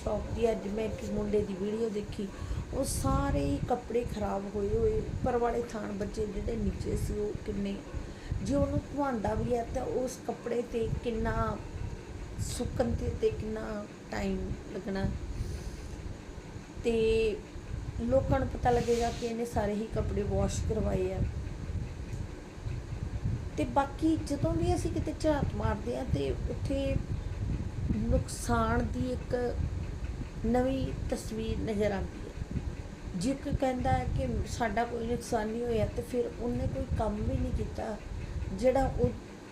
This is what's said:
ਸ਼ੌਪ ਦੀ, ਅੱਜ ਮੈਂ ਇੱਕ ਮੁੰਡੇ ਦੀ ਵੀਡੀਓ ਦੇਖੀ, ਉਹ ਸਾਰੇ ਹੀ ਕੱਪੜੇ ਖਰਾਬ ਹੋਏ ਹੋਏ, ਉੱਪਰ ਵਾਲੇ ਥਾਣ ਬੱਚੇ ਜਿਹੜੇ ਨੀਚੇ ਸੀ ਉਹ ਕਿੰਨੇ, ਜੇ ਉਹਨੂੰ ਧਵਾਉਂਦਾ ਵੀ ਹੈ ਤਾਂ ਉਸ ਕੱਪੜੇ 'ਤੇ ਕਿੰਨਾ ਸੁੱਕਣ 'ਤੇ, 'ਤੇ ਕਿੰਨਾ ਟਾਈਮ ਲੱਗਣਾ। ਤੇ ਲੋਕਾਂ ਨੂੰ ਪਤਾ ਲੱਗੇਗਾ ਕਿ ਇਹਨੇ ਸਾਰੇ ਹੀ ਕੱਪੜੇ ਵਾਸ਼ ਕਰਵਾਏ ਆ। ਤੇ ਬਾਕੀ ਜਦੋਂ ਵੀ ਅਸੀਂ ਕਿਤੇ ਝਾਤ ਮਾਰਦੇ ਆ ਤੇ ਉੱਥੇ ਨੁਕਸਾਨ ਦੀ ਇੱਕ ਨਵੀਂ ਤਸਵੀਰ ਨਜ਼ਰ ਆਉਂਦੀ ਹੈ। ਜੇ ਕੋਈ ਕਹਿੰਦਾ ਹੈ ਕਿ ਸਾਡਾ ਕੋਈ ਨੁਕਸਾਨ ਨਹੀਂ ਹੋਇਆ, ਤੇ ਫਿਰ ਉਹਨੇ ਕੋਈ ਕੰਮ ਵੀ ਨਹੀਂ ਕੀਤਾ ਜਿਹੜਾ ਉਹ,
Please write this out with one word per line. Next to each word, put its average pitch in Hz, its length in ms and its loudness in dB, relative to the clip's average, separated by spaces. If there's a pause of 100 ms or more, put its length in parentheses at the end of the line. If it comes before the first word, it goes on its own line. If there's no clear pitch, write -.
ਸ਼ੌਪ 214 320 -2
ਦੀ, 226 160 4
ਅੱਜ 196 180 0
ਮੈਂ 214 160 -2
ਇੱਕ 214 260 -4
ਮੁੰਡੇ 208 340 2
ਦੀ 190 160 -4
ਵੀਡੀਓ 220 280 0
ਦੇਖੀ, 202 380 -4 (480)
ਉਹ 262 100 2
ਸਾਰੇ 277 600 2
ਹੀ 277 140 2 (100)
ਕੱਪੜੇ 240 360 2 (100)
ਖਰਾਬ 202 400 -2
ਹੋਏ 202 140 2
ਹੋਏ, 311 300 4
ਉੱਪਰ 262 380 0
ਵਾਲੇ 233 260 4 (100)
ਥਾਣ 208 200 -4
ਬੱਚੇ 208 340 -2
ਜਿਹੜੇ 202 300 -2
ਨੀਚੇ 208 400 0
ਸੀ - 220 0
ਉਹ 208 140 0 (140)
ਕਿੰਨੇ, 196 280 -2 (680)
ਜੇ 208 120 0
ਉਹਨੂੰ 285 260 4 (120)
ਧਵਾਉਂਦਾ 240 420 0
ਵੀ 226 220 0
ਹੈ 233 180 0
ਤਾਂ 262 100 -2 (180)
ਉਸ 254 240 -4
ਕੱਪੜੇ 233 360 -2 (100)
'ਤੇ 226 160 0 (160)
ਕਿੰਨਾ 226 520 0 (920)
ਸੁੱਕਣ 240 420 0
'ਤੇ, 233 280 0
'ਤੇ 220 100 6
ਕਿੰਨਾ 214 560 -4 (240)
ਟਾਈਮ 190 420 -2 (220)
ਲੱਗਣਾ। 190 320 -2 (1800)
ਤੇ 233 100 4 (1040)
ਲੋਕਾਂ 262 400 4
ਨੂੰ 254 80 0
ਪਤਾ - 220 2
ਲੱਗੇਗਾ 233 400 4
ਕਿ 233 160 -4
ਇਹਨੇ 226 180 0
ਸਾਰੇ 214 300 0
ਹੀ 208 200 0
ਕੱਪੜੇ 202 280 2
ਵਾਸ਼ 196 460 2
ਕਰਵਾਏ 196 440 2
ਆ। 190 60 -2 (2500)
ਤੇ 302 80 2 (100)
ਬਾਕੀ 277 400 4 (140)
ਜਦੋਂ 311 240 2
ਵੀ 339 220 4
ਅਸੀਂ 330 160 0
ਕਿਤੇ - 300 -2
ਝਾਤ 294 340 4
ਮਾਰਦੇ 220 420 0
ਆ 262 80 -2 (100)
ਤੇ - 160 2 (200)
ਉੱਥੇ 277 440 0 (1000)
ਨੁਕਸਾਨ 233 960 2
ਦੀ 254 200 0
ਇੱਕ - 220 -4 (1120)
ਨਵੀਂ 262 400 4 (240)
ਤਸਵੀਰ 226 500 -2
ਨਜ਼ਰ 202 320 2
ਆਉਂਦੀ 185 280 -4
ਹੈ। - 1000 -6
ਜੇ 247 140 2
ਕੋਈ 277 220 -4
ਕਹਿੰਦਾ 254 360 4
ਹੈ 254 140 4 (120)
ਕਿ 262 100 2 (200)
ਸਾਡਾ 226 360 2
ਕੋਈ 233 220 -2
ਨੁਕਸਾਨ 233 420 0
ਨਹੀਂ 233 160 -2
ਹੋਇਆ, 226 220 4
ਤੇ 240 160 -2
ਫਿਰ 240 280 0 (100)
ਉਹਨੇ 240 340 0
ਕੋਈ 262 240 0
ਕੰਮ 214 180 2
ਵੀ 226 200 0
ਨਹੀਂ 247 160 2
ਕੀਤਾ - 440 -2 (560)
ਜਿਹੜਾ 254 340 4 (120)
ਉਹ, 240 120 2 (420)